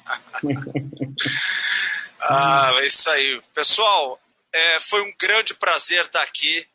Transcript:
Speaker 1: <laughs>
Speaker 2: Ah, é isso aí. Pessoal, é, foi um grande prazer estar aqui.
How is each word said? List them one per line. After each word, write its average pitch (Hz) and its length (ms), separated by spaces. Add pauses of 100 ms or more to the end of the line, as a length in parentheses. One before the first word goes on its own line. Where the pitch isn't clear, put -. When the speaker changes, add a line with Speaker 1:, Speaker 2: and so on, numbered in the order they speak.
(440)
Speaker 1:
<laughs> 139 300 (1500)
Speaker 2:
Ah, 139 520
é 139 80
isso 139 240
aí. 139 320 (120)
Pessoal, 156 640 (360)
é, 160 260
foi 208 220
um 202 180
grande 214 360
prazer 170 500
estar 165 160
aqui. 156 540